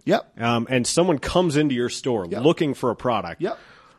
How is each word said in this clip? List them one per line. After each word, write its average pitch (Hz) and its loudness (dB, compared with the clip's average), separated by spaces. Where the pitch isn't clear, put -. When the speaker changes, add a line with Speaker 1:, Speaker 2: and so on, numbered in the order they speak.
Speaker 1:
Yep. - -2
Speaker 2:
Um, 117 0
and 127 2
someone 170 2
comes 175 0
into 147 2
your 120 -2
store 117 -4
Speaker 1:
Yep. 98 -6
Speaker 2:
looking 151 2
for 127 -2
a 107 0
product 98 -2
Speaker 1:
Yep. 190 -6